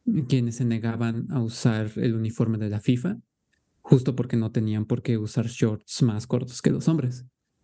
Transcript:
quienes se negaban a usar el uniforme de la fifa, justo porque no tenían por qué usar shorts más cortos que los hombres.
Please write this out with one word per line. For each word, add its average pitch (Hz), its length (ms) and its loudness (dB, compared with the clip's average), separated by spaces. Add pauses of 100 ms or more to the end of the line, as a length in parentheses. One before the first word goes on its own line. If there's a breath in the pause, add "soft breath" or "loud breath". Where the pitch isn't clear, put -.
(280)
quienes 120 280 2
se 131 80 -2
negaban 113 680 -2
a 135 120 0
usar 110 540 0
el 117 180 0
uniforme 110 440 0
de 107 120 -4
la 104 100 -4
fifa, 127 380 0 (640)
justo 131 340 4
porque 120 200 -2
no 110 140 0
tenían 107 360 0
por 120 160 -2
qué 117 160 0
usar 107 280 -2
shorts - 560 -2
más 110 240 0
cortos 123 360 -4
que 147 80 4
los 139 180 0
hombres. 127 360 -2 (400)